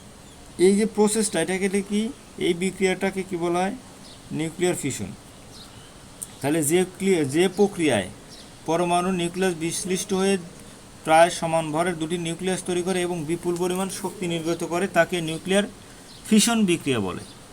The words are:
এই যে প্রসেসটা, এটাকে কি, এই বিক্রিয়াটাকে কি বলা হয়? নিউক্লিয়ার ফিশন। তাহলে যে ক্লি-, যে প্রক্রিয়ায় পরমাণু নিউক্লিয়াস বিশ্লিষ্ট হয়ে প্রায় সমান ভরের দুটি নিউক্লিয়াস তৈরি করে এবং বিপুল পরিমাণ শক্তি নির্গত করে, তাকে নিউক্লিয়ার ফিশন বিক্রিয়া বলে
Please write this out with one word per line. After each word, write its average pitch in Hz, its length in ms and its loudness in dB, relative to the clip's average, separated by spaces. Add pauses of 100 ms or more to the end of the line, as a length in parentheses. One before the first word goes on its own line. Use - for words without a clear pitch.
(580)
এই 196 180 6
যে 214 100 2
প্রসেসটা, 208 560 0
এটাকে 190 480 0
কি, 214 200 0 (280)
এই - 160 0
বিক্রিয়াটাকে 185 720 -2
কি 180 140 -6
বলা 175 220 -2
হয়? 196 160 -2 (560)
নিউক্লিয়ার 160 500 -2
ফিশন। 113 240 -6 (1400)
তাহলে 151 220 0
যে 175 220 4 (120)
ক্লি-, 185 280 4
যে 165 300 2
প্রক্রিয়ায় 156 540 2 (560)
পরমাণু 175 460 2
নিউক্লিয়াস 180 480 0
বিশ্লিষ্ট 180 540 -4
হয়ে 196 240 2 (640)
প্রায় 165 260 8
সমান 165 420 -2
ভরের 170 280 0
দুটি 160 180 -4
নিউক্লিয়াস 175 480 -4
তৈরি 180 160 0
করে 180 200 -2
এবং 175 220 -4
বিপুল 170 320 -2
পরিমাণ 180 340 -2
শক্তি 180 380 -8
নির্গত 170 360 -2
করে, 170 240 -2
তাকে 175 340 2
নিউক্লিয়ার 170 420 0 (640)
ফিশন 220 360 6
বিক্রিয়া 147 340 2
বলে 92 220 -4 (320)